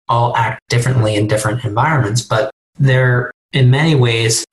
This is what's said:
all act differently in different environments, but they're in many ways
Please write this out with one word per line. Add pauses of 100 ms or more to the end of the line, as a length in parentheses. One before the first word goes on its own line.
all
act (100)
differently
in
different
environments,
but (300)
they're (220)
in
many
ways